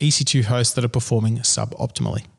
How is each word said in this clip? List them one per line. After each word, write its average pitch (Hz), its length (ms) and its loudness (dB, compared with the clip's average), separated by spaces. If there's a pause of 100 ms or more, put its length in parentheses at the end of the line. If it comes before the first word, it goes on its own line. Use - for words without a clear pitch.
E 147 100 4
C 139 140 0
two 131 180 2
hosts 120 300 2
that 123 100 0
are 120 60 0
performing 113 480 0
suboptimally. - 880 -4 (140)